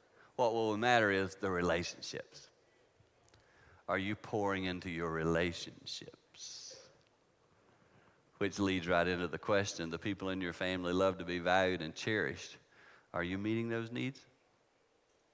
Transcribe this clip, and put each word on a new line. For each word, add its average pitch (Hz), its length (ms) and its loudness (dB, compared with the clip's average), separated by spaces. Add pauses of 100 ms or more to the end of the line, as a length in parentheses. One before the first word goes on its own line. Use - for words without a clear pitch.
(360)
What 117 160 2
will 110 240 2
matter 113 340 6
is 95 240 2
the 98 160 -2
relationships. - 1000 -2 (1400)
Are 95 100 4
you 101 160 0
pouring 98 520 0
into 92 220 -4
your 85 220 -2
relationships? - 1700 -4 (1600)
Which 101 220 -2
leads 95 260 2
right 87 220 4
into 90 180 0
the 80 120 -4
question, 101 520 0
the 82 80 -4
people 98 300 -6
in 95 120 -4
your 87 120 -2
family 90 400 -2
love 92 260 4
to 87 60 -6
be 87 160 -2
valued 90 420 4
and 76 140 -8
cherished. 98 600 -4 (540)
Are 87 120 -2
you 92 140 -4
meeting 113 320 -2
those 117 200 -6
needs? 127 300 -6 (1120)